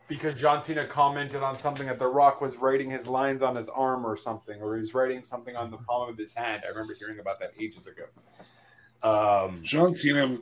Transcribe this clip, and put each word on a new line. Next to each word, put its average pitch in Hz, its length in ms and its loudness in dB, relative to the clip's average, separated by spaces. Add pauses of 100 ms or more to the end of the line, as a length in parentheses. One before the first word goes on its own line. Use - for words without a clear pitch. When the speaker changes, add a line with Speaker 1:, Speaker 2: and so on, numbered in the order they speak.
Speaker 1:
because 147 320 -4
John 147 220 4
Cena 151 240 -4
commented 139 560 2
on 135 120 0
something 139 320 -4
that 127 120 -4
The 131 80 2
Rock 139 340 6
was 131 160 -4
writing 131 340 2
his 123 160 -6
lines 131 360 0
on 127 120 2
his 117 140 -6
arm 131 380 0
or 107 100 -4
something, 107 460 -10
or 107 120 -4
he 113 60 -4
was 110 140 -8
writing 131 280 0
something 123 320 -12
on 117 160 -6
the 117 60 0
palm 120 320 -2
of 117 80 -10
his 107 180 -8
hand. 113 300 -4
I 92 40 -6
remember 107 260 -8
hearing 107 260 -14
about 98 200 -4
that 92 200 -8
ages 107 260 -10
ago. 87 180 -16 (1000)
Um, 104 600 4
Speaker 2:
John 165 320 4
Cena 143 480 0